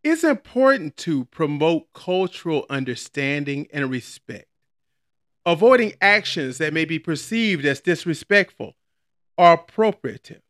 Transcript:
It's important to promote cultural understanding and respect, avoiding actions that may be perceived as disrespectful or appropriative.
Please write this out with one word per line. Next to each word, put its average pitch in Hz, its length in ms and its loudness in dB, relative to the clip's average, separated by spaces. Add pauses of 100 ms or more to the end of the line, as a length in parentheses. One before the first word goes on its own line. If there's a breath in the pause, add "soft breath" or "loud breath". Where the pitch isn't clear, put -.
It's 320 220 0
important 262 720 0
to 143 260 -2
promote 156 680 -2
cultural 180 760 -4
understanding 139 1000 -6
and 139 180 -4
respect, 120 600 -12 (960)
avoiding 214 560 4
actions 190 560 0
that 156 160 -2
may 160 100 0
be 156 160 -4
perceived 180 640 -4
as 139 160 0
disrespectful 175 960 -2 (640)
or 170 200 8
appropriative. - 920 -4